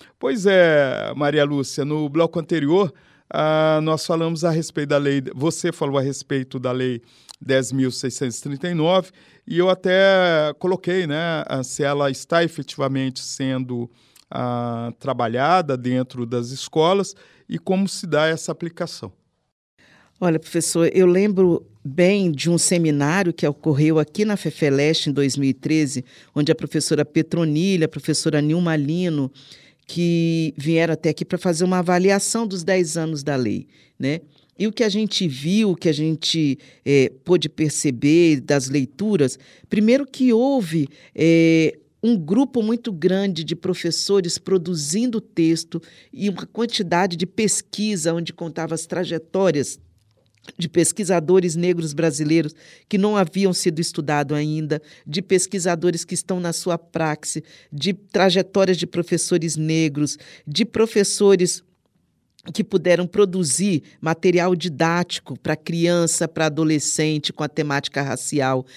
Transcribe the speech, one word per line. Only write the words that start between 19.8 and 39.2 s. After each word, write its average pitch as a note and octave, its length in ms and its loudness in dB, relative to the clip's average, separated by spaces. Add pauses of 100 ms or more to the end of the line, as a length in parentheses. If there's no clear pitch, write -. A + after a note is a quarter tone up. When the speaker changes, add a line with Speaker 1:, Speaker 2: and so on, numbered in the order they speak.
Speaker 2:
Olha, E3+ 180 2
professor, E3 560 0
eu F#3 120 6
lembro F#3 600 2 (180)
bem F3+ 460 2
de D3 180 -2
um E3+ 80 4
seminário E3 760 2
que E3+ 120 -4
ocorreu D#3 540 2
aqui D#3 260 0
na G#3+ 120 0
Fefeleche D3+ 720 0
em - 20 -2
dois C#3 240 0
mil C#3 140 2
e B2+ 40 -2
treze, C#3 500 -2 (280)
onde D3+ 200 0
a - 20 2
professora D3+ 500 -2
Petronilha, D#3+ 840 0
a - 20 -10
professora D3+ 520 -2
Nilma D#3+ 360 0
Lino, D3+ 560 -2 (520)
que E3 720 0
vieram D#3+ 380 0
até D#3+ 140 -2
aqui D#3 160 -4
pra F3+ 120 -4
fazer F3 280 0
uma F#3 160 2
avaliação G3 640 2
dos F#3 160 -6
dez F3 340 0
anos D#3+ 280 -4
da C#3+ 100 -2
lei, G#2 320 -2 (320)
né? C#3+ 220 -4 (380)
E G3 80 -2
o G#3+ 60 -4
que A3+ 120 -2
a A3 40 2
gente G3+ 380 -2
viu, E3+ 440 0
o E3 60 0
que - 120 -2
a D#3 40 4
gente, D3+ 640 -2 (260)
eh, C3+ 260 4 (140)
pôde E3+ 240 2
perceber D3+ 920 2
das C3+ 280 0
leituras, D3 720 0 (300)